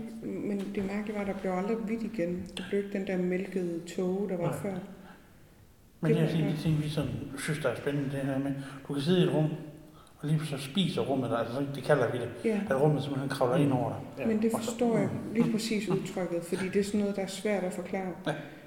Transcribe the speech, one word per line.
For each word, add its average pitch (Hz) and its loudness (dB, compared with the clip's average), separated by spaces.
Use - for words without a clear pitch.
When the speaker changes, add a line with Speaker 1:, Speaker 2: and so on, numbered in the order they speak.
Speaker 1:
Men 196 -4
det 202 -2
mærkelige 208 -4
var, 202 -2
at 196 -2
der 190 -2
blev 185 -2
aldrig 196 0
hvidt 226 -2
igen. 175 -2
Det 185 -6
blev 202 2
ikke 202 -2
den 190 -4
der 185 0
mælkede 180 0
tåge, 190 0
der 185 -2
var 170 0
Speaker 2:
Nej. - -4
Speaker 1:
før. 196 -4
Speaker 3:
Men 156 4
det - -
er 160 6
Speaker 1:
Det 160 6
var 156 4
Speaker 3:
sådan 156 2
de - 2
Speaker 1:
der. - 0
Speaker 3:
ting, 151 2
vi 147 -2
sådan 123 -2
synes, 151 -2
der 131 0
er 113 0
spændende, 143 -2
det 139 -2
her 135 0
med, 139 0
du 143 -4
kan 139 -2
sidde 175 4
i 160 8
et - 4
rum, 151 6
og 151 -4
lige 151 2
så 135 -4
spiser 165 0
rummet 123 0
dig, 117 2
altså 113 -2
sådan, 139 -2
det 131 -8
kalder 131 4
vi 123 -2
det, 117 -4
Speaker 1:
Ja. 208 2
Speaker 3:
at 135 4
rummet 147 6
simpelthen 139 -2
kravler 127 2
ind 143 6
over 120 2
dig. 104 -4
Speaker 2:
Ja. - 2
Speaker 1:
Men 214 4
det 226 4
Speaker 3:
Og 226 0
så - -2
Speaker 1:
forstår 233 2
jeg 196 4
Speaker 3:
Mm. - -6
Speaker 1:
lige 233 4
præcis 208 0
udtrykket, 175 -2
fordi 185 -2
det 196 2
er 202 4
sådan 208 0
noget, 202 2
der - -2
er 190 -2
svært 202 0
at 185 -2
forklare. 185 -4
Speaker 3:
Ja. 151 2